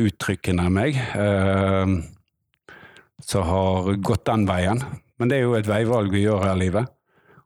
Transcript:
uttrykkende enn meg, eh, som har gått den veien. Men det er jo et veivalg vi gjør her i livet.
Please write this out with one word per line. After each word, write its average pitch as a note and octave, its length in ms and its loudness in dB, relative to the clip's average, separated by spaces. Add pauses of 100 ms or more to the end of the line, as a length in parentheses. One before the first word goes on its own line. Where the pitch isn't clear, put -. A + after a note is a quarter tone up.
uttrykkende F#2 600 -2
enn F2+ 60 2
meg, B2+ 240 0
eh, G2 1080 0 (1160)
som - 200 -2
har F#2 540 0
gått G2+ 280 -2
den A2+ 220 0
veien. F#2+ 380 0 (340)
Men A#2+ 100 0
det C#3 100 0
er C3 40 0
jo B2 120 0
et G#2+ 120 0
veivalg G#2+ 460 0
vi G2+ 140 2
gjør G#2 180 0
her F#2+ 120 0
i F#2 120 0
livet. G#2 180 -2 (600)